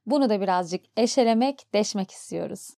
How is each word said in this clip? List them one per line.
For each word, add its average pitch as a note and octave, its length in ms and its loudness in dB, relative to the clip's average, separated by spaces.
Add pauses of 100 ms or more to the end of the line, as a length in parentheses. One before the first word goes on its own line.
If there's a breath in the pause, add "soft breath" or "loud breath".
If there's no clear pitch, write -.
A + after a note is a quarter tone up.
Bunu C4 240 2
da G#3 100 2
birazcık F3+ 420 -2 (140)
eşelemek, A#3 800 2
deşmek G3+ 360 0
istiyoruz. - 680 -10